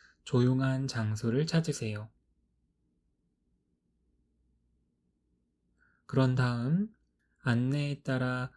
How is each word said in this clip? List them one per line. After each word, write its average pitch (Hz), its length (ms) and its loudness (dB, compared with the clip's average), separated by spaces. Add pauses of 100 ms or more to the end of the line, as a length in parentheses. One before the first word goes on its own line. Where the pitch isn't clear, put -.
(240)
조용한 131 640 2
장소를 117 600 -2
찾으세요. 113 640 -2 (4000)
그런 127 300 2
다음 123 600 0 (460)
안내에 135 640 0
따라 127 540 -2